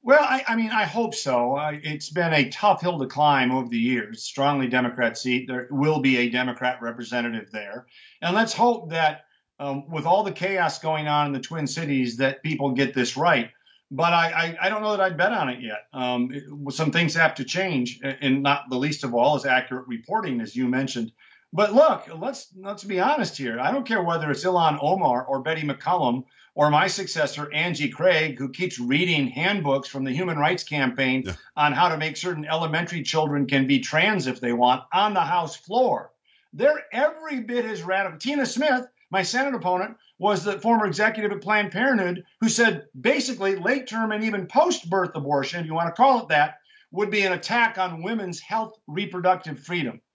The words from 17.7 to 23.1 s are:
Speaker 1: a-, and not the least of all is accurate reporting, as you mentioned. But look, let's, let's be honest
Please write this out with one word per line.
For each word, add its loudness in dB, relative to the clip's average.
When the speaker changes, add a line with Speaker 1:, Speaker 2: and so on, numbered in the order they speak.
Speaker 1:
a-, -6
and 2
not 0
the -4
least -2
of -4
all 4
is -4
accurate 0
reporting, -4
as -8
you -2
mentioned. -2
But 2
look, 4
let's, -8
let's -10
be -2
honest 0